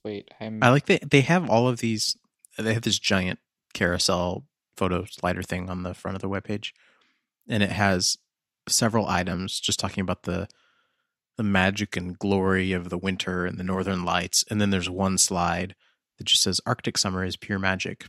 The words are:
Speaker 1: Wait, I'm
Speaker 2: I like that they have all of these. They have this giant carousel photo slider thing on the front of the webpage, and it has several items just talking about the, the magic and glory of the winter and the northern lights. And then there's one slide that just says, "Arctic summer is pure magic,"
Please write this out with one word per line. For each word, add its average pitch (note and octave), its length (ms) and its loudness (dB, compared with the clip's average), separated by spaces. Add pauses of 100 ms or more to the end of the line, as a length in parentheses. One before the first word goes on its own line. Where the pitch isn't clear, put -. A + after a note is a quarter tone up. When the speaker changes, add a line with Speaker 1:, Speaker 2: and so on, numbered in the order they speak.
Speaker 1:
Wait, G#2 240 -8 (120)
I'm A2 200 -8
Speaker 2:
I A#2+ 100 8
like C#3+ 160 4
that - 260 2
they C#3+ 80 8
have E3 280 2
all A2+ 200 4
of A#2+ 100 -2
these. A2+ 380 -2 (420)
They A2 160 0
have A2+ 80 -2
this G#2 160 2
giant F#2 400 0 (360)
carousel F2+ 720 0 (320)
photo F2+ 280 0
slider F#2 400 -4
thing F2+ 260 -6
on F#2 140 -6
the F2+ 100 -8
front F#2+ 220 -8
of F#2+ 40 -10
the G2 80 -6
webpage, G#2 440 -6 (760)
and G#2+ 140 2
it G2 80 2
has F#2+ 480 2 (500)
several A2 380 2
items F#2 540 -2
just - 180 -2
talking - 240 -2
about - 220 -4
the, F2+ 240 -4 (880)
the A#2+ 80 -4
magic G2 520 2
and F2+ 220 -6
glory F#2+ 540 2
of F2+ 160 -2
the F2+ 100 -6
winter F2+ 480 -2
and F2+ 100 -6
the F#2 60 -8
northern F#2 420 -2
lights. F2 460 0
And G#2+ 100 2
then G2+ 100 4
there's F#2 200 0
one F#2+ 260 0
slide F2+ 600 0 (420)
that - 60 -14
just - 180 4
says, F#2 240 0
"Arctic - 320 -2
summer F#2 260 0
is F2+ 120 -4
pure G2 240 -4
magic," F#2+ 480 -2